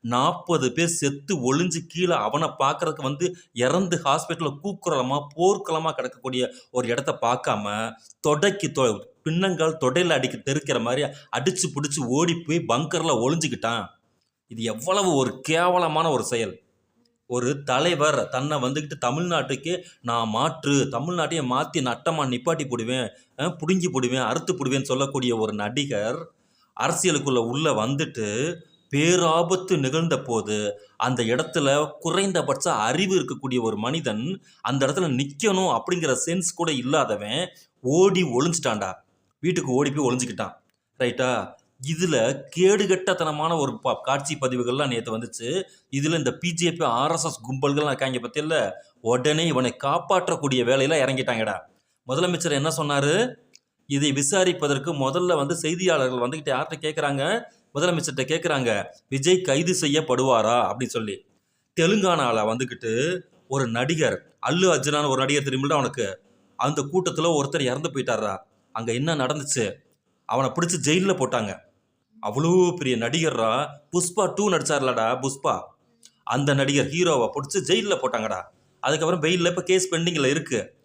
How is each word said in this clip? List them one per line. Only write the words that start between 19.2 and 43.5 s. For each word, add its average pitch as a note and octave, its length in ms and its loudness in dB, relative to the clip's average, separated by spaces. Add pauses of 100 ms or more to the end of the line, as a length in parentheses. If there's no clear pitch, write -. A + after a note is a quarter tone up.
நான் A#2 280 0
மாற்று, C#3+ 420 0
தமிழ்நாட்டையே C#3+ 720 0
மாத்தி C3+ 360 -2
நட்டமா C#3 500 -2
நிப்பாட்டி C#3+ 400 -2
போடுவேன், A#2+ 420 -4 (300)
ஆ, D3 60 0
புடுங்கி F3+ 460 0
போடுவேன், B2+ 280 0
அறுத்து B2+ 340 -2
போடுவேன்னு C3+ 280 0
சொல்லக்கூடிய B2+ 560 0
ஒரு G#2+ 160 0
நடிகர் B2 800 -4 (480)
அரசியலுக்குள்ள C#3+ 580 0
உள்ள C3 360 0
வந்துட்டு B2+ 800 -2 (340)
பேராபத்து E3+ 920 2
நிகழ்ந்த D#3 400 0
போது G#2 600 -2 (180)
அந்த A#2+ 260 0
இடத்துல D3 640 2 (100)
குறைந்தபட்ச E3 760 0
அறிவு D#3+ 460 2
இருக்கக்கூடிய B2+ 420 -2
ஒரு G#2+ 160 0
மனிதன் B2+ 640 -4 (180)
அந்த C3+ 260 0
இடத்துல C#3+ 420 0
நிக்கணும் F#3 500 2
அப்படிங்கிற D#3+ 460 0
சென்ஸ் F3 300 -2
கூட E3 160 -2
இல்லாதவன் B2+ 800 -2 (320)
ஓடி F3+ 420 4
ஒளிஞ்சிட்டான்டா. A#2+ 680 0 (460)
வீட்டுக்கு D#3 320 -2
ஓடி C#3 200 2
போய் C3+ 240 0
ஒளிஞ்சுக்கிட்டான். G#2+ 380 -6 (460)
ரைட்டா? B2 540 0 (340)
இதுல C#3+ 540 2 (140)
கேடுகட்டத்தனமான F3+ 1000 2